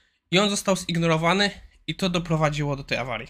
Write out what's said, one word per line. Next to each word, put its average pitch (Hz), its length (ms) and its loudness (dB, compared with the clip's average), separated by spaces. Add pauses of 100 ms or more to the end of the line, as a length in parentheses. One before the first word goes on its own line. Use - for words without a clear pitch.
(320)
i 170 80 4
on 208 100 4
został 202 280 0
zignorowany 170 760 2 (360)
i 156 80 -6
to 190 140 -2
doprowadziło 156 680 0
do 135 80 -12
tej 139 140 -4
awarii. 120 320 -6